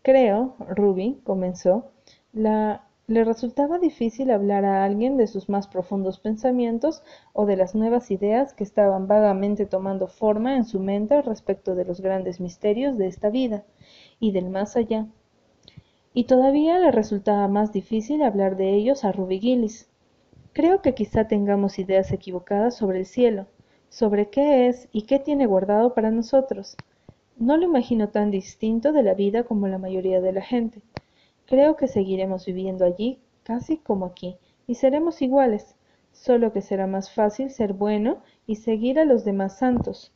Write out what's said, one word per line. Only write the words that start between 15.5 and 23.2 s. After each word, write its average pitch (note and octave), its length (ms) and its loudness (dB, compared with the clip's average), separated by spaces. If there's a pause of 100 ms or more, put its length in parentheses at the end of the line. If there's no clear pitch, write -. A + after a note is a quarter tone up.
Y B3 100 0
todavía C#4 560 4
le E4 120 6
resultaba G#3 580 0
más G#3 240 0
difícil A3+ 500 -2
hablar G3 320 0
de F#3+ 180 0
ellos A#3+ 300 0
a G3 80 0
Ruby F#3+ 280 -4
Gillis. A#3 500 -2 (640)
Creo F#4 280 2
que C4 120 2
quizá A3 340 -2
tengamos G3+ 520 0
ideas F#3+ 340 0
equivocadas G3+ 640 -2
sobre F#3+ 240 -2
el F#3+ 60 -6
cielo, A3 420 0 (420)